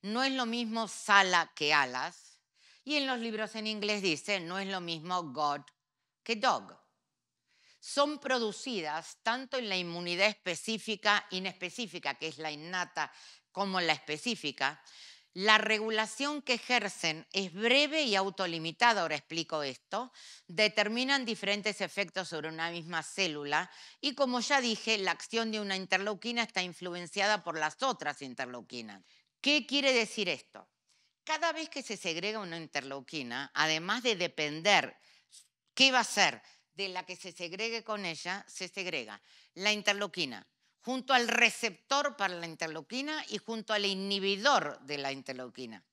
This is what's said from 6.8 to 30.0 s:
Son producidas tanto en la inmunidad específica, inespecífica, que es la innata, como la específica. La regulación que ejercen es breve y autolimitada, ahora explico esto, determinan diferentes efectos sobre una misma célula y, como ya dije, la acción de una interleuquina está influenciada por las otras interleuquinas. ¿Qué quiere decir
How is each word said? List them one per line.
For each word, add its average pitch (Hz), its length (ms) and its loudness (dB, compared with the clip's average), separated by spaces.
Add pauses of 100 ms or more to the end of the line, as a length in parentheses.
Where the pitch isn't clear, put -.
Son 285 380 2
producidas 208 1040 -2
tanto 254 360 -2
en 233 100 -2
la 190 80 0
inmunidad 175 520 2
específica, 208 1000 0
inespecífica, 180 840 -6
que 160 140 -6
es 147 100 -10
la 156 120 -6
innata, 160 600 -6 (400)
como 190 260 0
la 165 140 4
específica. 147 880 -2 (520)
La 214 220 6
regulación 220 880 0
que 262 100 -2
ejercen 202 800 0
es 190 220 -4
breve 277 480 4
y 220 140 2
autolimitada, 190 840 2
ahora 156 160 0
explico 156 460 -4
esto, 196 500 -6 (340)
determinan 220 800 2
diferentes 202 560 -2
efectos 185 480 -4
sobre 160 220 -6
una 165 200 -4
misma 170 320 -4
célula 151 680 0 (320)
y, 277 120 -2
como 247 260 2
ya 277 200 2
dije, 220 380 0
la 185 140 2
acción 226 380 -2
de 214 80 -2
una 196 160 -2
interleuquina 202 680 0
está 202 180 -2
influenciada 180 840 -2
por 160 160 -6
las 156 240 -2
otras 156 380 -2
interleuquinas. 120 840 -8 (380)
¿Qué 294 260 4
quiere 269 280 4
decir 214 340 2